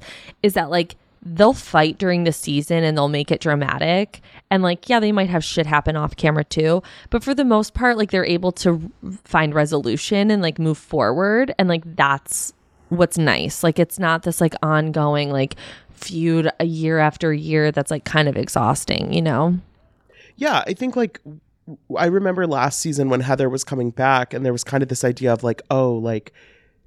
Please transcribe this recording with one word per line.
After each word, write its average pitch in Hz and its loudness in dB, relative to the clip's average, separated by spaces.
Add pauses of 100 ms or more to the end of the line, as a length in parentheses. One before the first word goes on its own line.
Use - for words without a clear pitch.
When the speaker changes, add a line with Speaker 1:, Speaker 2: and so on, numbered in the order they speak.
(420)
Speaker 1:
is 202 2
that, 165 -2
like, 175 -2 (340)
they'll 202 6
fight 160 0
during 175 0
the 165 2
season 156 -2
and 156 0
they'll 143 2
make 147 -2
it - 0
dramatic. 151 0 (280)
And, 190 2
like, 175 -2
yeah, 240 4
they 214 2
might 190 0
have 170 0
shit - -2
happen 151 0
off 151 -6
camera 151 0
too. 160 0 (280)
But 233 0
for 277 -2
the 277 2
most 214 2
part, 240 0
like, 214 -2
they're 185 2
able 175 0
to 170 0 (140)
r-, 190 -10 (140)
find 156 0
resolution 151 0
and, 202 2
like, 160 -2
move 160 0
forward. 180 0
And, 185 2
like, 165 0 (140)
that's - 0 (340)
what's 175 2
nice. 117 0
Like, 165 2
it's 175 0
not 165 0
this, 170 -4
like, 160 2 (100)
ongoing, 151 0
like, 139 -2 (360)
feud 165 0 (120)
a 165 0
year 160 -2
after 156 2
year 151 0
that's, 143 -2
like, 151 -6
kind 151 2
of - -2
exhausting, - -2
you 165 0
know? 160 0 (800)
Speaker 2:
Yeah, 262 0
I - -4
think, 247 -4
like, 233 -2 (800)
I 170 2
remember 185 0
last 135 0
season 139 -2
when 127 2
Heather 131 0
was 135 -4
coming 123 -4
back 131 0
and 131 -4
there 123 0
was 120 -6
kind 139 -2
of 127 -2
this 127 -4
idea 123 0
of, 113 -2
like, 117 -2
oh, 131 2
like, 113 -6 (560)